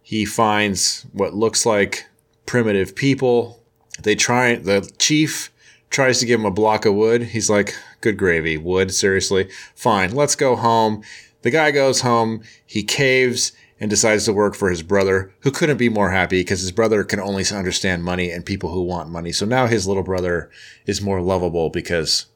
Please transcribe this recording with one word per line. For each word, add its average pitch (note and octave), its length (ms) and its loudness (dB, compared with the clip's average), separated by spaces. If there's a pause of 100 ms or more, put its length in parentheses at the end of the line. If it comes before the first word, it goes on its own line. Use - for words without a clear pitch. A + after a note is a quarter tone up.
He G#2+ 240 -4
finds G#2 880 0
what F#2+ 200 -2
looks G#2+ 320 0
like G2+ 400 0 (400)
primitive G#2 500 0
people. B2+ 640 0 (400)
They G#2 140 2
try, A#2+ 400 2
the F#2+ 420 0
chief - 540 0 (380)
tries C3 300 2
to B2 60 0
give A#2 140 4
him A2 60 -2
a G2+ 60 2
block G#2+ 340 2
of G#2+ 100 4
wood. A2+ 280 2
He's G#2+ 260 -4
like, G2+ 260 2 (260)
"Good G#2+ 160 0
gravy, E2 400 0
wood, F#2 360 0
seriously? F#2+ 560 0 (260)
Fine, G2 400 0
let's C#3+ 200 0
go B2+ 200 2
home." A2 480 0 (380)
The A#2+ 100 2
guy D3+ 200 2
goes C3+ 300 2
home, A2+ 400 0 (240)
he G#2+ 180 -6
caves C3 680 0 (300)
and G#2 80 -4
decides G#2 360 2
to A2+ 80 2
work G2+ 220 2
for G2 140 0
his E2+ 140 -4
brother, F#2+ 560 0
who C#3+ 120 -2
couldn't D3 260 0
be A#2+ 120 2
more G2+ 220 0
happy F#2 320 2
'cause F2 180 -2
his F#2 100 -6
brother G#2+ 320 2
can G2+ 160 -4
only G2 220 -4
s-, F#2 100 -2
understand F2+ 520 -4
money F2+ 280 -4
and E2+ 140 -10
people F#2+ 260 -6
who F#2 120 -4
want F2 260 -6
money. E2+ 240 -8
So F#2+ 120 -4
now B2 200 0
his A2+ 220 0
little G2 160 -2
brother F2+ 460 -4 (360)
is G2 160 -4
more G2 180 -2
lovable F2 520 0
because D#2+ 640 -4